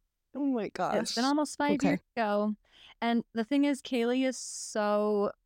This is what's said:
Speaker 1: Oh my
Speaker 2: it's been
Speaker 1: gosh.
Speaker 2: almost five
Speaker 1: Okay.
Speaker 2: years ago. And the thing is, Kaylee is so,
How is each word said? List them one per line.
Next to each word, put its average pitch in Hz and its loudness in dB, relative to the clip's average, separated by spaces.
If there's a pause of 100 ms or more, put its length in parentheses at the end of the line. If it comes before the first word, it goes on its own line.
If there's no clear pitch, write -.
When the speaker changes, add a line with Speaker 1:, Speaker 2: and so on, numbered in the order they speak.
(360)
Speaker 1:
Oh 277 -2
my 240 0 (220)
Speaker 2:
it's 208 -2
been 233 -2
Speaker 1:
gosh. - 2
Speaker 2:
almost 294 0
five 285 0
Speaker 1:
Okay. - -
Speaker 2:
years 285 2 (160)
ago. 208 0 (460)
And 233 0 (100)
the 226 -2
thing 285 2
is, 285 0
Kaylee 254 0
is 254 -2
so, 208 0 (140)